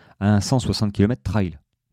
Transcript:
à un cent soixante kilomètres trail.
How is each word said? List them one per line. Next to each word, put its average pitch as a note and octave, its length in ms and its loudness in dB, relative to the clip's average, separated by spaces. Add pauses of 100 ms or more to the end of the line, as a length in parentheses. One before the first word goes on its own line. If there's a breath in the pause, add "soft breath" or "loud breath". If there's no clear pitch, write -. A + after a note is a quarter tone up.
(200 soft breath)
à G#2 160 2
un G2+ 40 4
cent B2+ 200 0
soixante G#2 320 -2
kilomètres G2+ 320 0
trail. F#2 340 -2 (360)